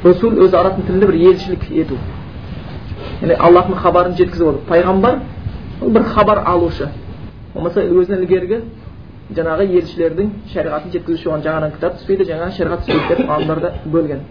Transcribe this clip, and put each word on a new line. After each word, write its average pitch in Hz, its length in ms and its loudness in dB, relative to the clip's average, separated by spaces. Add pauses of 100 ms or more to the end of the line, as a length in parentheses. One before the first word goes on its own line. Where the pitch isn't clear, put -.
Русул 196 340 4
өз 185 160 6
араб 190 320 2
тілінде 190 200 4
бір 165 80 4
елшілік 180 560 2
ету. 156 280 -2 (1200)
Яғни 170 140 2
Аллахтың 175 400 6
хабарын 180 420 2
жеткізіп 175 300 2
отыр. 143 220 0
Пайғамбар 190 500 4 (640)
ол 254 80 0
бір 220 120 4 (120)
хабар 208 320 4
алушы. 170 420 0 (640)
Болмаса 175 280 -2
өзінен 185 420 2
ілгергі 185 400 0 (720)
жаңағы 165 320 0 (100)
елшілердің 165 540 0 (240)
шариғатын 151 380 -4
жеткізуші, 165 360 -4
оған 151 140 -2
жаңадан 156 320 -2
кітап - 240 -4
түспейді, 190 320 0
жаңа 165 260 -4
шариғат 175 300 -2
түспейді - 220 0
деп - 200 0
ғалымдар 156 320 0
да 170 120 -2 (120)
бөлген. 151 360 -2 (100)